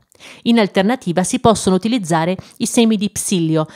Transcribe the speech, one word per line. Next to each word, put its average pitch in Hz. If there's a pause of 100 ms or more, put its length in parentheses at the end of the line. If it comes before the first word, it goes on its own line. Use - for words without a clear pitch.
(420)
In 233
alternativa 190
si 262
possono 196
utilizzare 180 (220)
i -
semi 226
di 196
psilio, 156